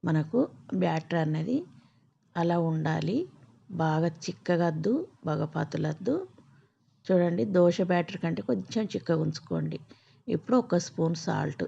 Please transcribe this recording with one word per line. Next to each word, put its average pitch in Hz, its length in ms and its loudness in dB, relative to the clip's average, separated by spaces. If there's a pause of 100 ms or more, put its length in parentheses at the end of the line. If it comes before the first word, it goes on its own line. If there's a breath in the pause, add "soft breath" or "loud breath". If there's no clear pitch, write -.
మనకు 160 360 0 (360)
బ్యాటర్ 170 440 0
అన్నది 160 380 0 (800 soft breath)
అలా 170 260 2
ఉండాలి, 160 560 0 (580)
బాగా 160 420 2
చిక్కగద్దు, 175 760 0 (320)
బాగా 156 240 -2
పతలద్దు. 160 680 -2 (920 soft breath)
చూడండి 180 460 2
దోశ 175 300 6
బ్యాటర్ 175 400 0
కంటే 165 220 -2
కొంచెం 220 420 -2
చిక్కగా 170 360 0
ఉంచుకోండి. 156 580 -4 (480 loud breath)
ఇప్పుడు 226 300 0
ఒక 233 200 2
స్పూన్ 170 400 -2
సాల్ట్ 151 500 -4